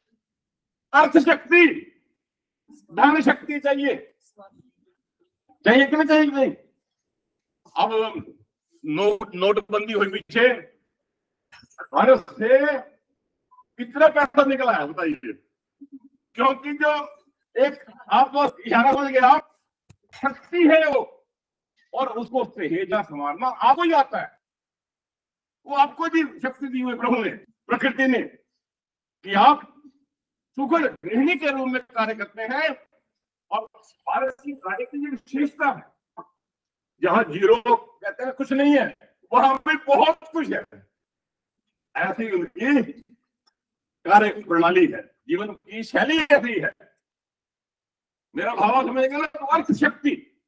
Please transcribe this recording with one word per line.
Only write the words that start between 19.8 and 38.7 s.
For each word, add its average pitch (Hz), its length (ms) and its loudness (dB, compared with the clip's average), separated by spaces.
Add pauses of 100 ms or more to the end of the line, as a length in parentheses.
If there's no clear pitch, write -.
शक्ति 311 520 0
है 311 240 4
वो, - 360 -6 (680)
और 262 140 -4
उसको 240 380 -6
सहेजा 175 560 -4
संवारना 147 460 -8
आपको 269 360 0
ही 330 80 0
आता 269 280 0
है। - 200 -14 (1300)
वो 285 100 -8
आपको 285 340 0
भी 311 300 -2
शक्ति 269 280 -8
दी 254 140 -6
हुई 247 120 -4
प्रभु 240 300 -2
ने, 196 60 -4 (380)
प्रकृति 262 400 0
ने, 247 120 2 (1080)
कि 196 80 -8
आप 254 400 2 (840)
सुखद 277 480 -4
गृहिणी 262 300 -2
के 285 160 -4
रूप 269 160 -6
में 254 140 -6
कार्य 220 340 -6
करते 214 260 -12
हैं। 269 340 -6 (760)
और 214 140 -6 (420)
भारत - 380 -4
की 285 60 -10
कार्य 247 340 -10
की 294 200 -10
ये 294 60 -12
विशेषता 285 600 -4
है, - 260 -18 (1080)
जहाँ 185 200 2
जीरो 226 520 2
कहते - 480 -12
हैं 262 100 -6
कुछ 269 200 -6
नहीं 285 240 2